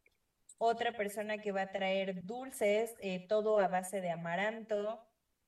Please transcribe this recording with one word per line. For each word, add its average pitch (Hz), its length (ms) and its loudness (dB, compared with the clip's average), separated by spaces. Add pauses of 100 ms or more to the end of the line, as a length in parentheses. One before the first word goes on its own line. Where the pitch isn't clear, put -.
(580)
otra 233 340 2
persona 214 460 -4
que 208 140 -4
va 190 100 0
a 190 100 -6
traer 190 520 0
dulces, 233 760 0
eh, 185 280 -4
todo 214 320 4
a 175 80 6
base 185 320 -2
de 175 100 -2
amaranto, 208 920 -2 (480)